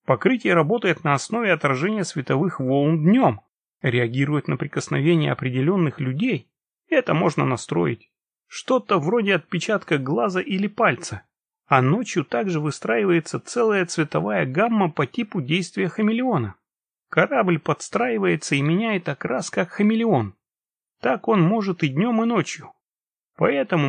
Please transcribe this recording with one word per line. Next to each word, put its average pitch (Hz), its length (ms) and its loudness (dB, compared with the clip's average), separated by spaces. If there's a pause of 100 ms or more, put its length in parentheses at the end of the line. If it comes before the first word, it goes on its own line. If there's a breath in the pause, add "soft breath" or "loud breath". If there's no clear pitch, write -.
Покрытие 214 500 2
работает 170 500 0
на 143 100 2
основе 214 380 -2
отражения 156 500 0
световых 147 560 -2
волн 143 460 0
днем, 185 360 4 (420)
реагирует 131 640 0
на 143 80 0
прикосновение 143 720 0
определенных 135 720 0
людей. 147 500 -2 (380)
Это 254 260 2
можно 160 300 0
настроить. 87 680 -2 (380)
Что-то - 500 -2
вроде 196 380 0
отпечатка 175 640 -2
глаза 185 420 -2
или 190 260 -2
пальца. 196 560 -2 (440)
А 135 140 4
ночью 156 440 0
также 196 360 -2
выстраивается 170 800 -2
целая 214 460 0
цветовая 170 580 -2
гамма 190 460 2
по 151 160 -2
типу 214 340 -6
действия 170 480 -2
хамелеона. 214 680 -2 (520)
Корабль 190 520 2
подстраивается 185 960 -2
и 139 60 0
меняет 185 460 0
окрас, 139 420 -6
как 185 200 -2
хамелеон. 208 640 2 (640)
Так 247 280 -2
он 214 140 4
может 196 400 0
и 156 60 0
днем, 220 340 0
и 226 40 0
ночью. 226 460 -4 (640)
Поэтому 190 520 0